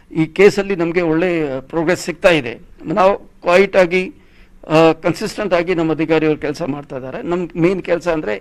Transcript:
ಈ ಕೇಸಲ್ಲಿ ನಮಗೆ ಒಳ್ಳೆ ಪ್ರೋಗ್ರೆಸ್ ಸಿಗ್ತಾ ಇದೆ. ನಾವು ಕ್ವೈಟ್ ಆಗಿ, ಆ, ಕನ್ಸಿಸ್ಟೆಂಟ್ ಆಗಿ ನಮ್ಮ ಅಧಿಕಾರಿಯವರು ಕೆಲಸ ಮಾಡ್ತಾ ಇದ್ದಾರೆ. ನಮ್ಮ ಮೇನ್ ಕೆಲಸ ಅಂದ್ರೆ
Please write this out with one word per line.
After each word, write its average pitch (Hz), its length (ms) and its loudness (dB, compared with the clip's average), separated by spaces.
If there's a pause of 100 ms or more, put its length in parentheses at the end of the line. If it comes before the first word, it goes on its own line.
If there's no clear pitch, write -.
(160)
ಈ 160 100 2
ಕೇಸಲ್ಲಿ 196 500 2
ನಮಗೆ 170 240 -2
ಒಳ್ಳೆ 160 600 -2
ಪ್ರೋಗ್ರೆಸ್ 165 440 -4
ಸಿಗ್ತಾ 180 240 0
ಇದೆ. 135 320 0 (240)
ನಾವು 196 340 2
ಕ್ವೈಟ್ 190 580 0
ಆಗಿ, 185 380 2 (540)
ಆ, 160 240 6
ಕನ್ಸಿಸ್ಟೆಂಟ್ 185 640 -4
ಆಗಿ 175 200 0
ನಮ್ಮ 160 180 0
ಅಧಿಕಾರಿಯವರು 156 460 0
ಕೆಲಸ 156 240 -6
ಮಾಡ್ತಾ 143 340 -8
ಇದ್ದಾರೆ. 131 260 -12
ನಮ್ಮ 175 340 -4
ಮೇನ್ 175 260 0
ಕೆಲಸ 170 260 -4
ಅಂದ್ರೆ 160 320 -2